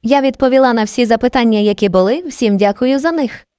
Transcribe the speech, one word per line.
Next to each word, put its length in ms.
Я 180
відповіла 520
на 100
всі 220
запитання, 540
які 300
були. 380
Всім 300
дякую 420
за 120
них. 340